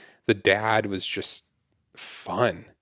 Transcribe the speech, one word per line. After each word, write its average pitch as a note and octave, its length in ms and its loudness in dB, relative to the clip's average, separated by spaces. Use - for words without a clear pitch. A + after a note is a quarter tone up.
the A#2 80 4
dad G#2+ 540 2
was F#2+ 180 -4
just - 400 -4
fun. - 720 -2